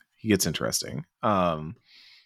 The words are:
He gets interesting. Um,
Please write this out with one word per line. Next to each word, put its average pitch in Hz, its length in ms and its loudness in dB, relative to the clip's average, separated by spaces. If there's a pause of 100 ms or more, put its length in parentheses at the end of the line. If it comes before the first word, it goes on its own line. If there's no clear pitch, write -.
(140)
He - 140 -6
gets 101 180 4
interesting. - 580 -4 (200)
Um, 87 500 0 (520)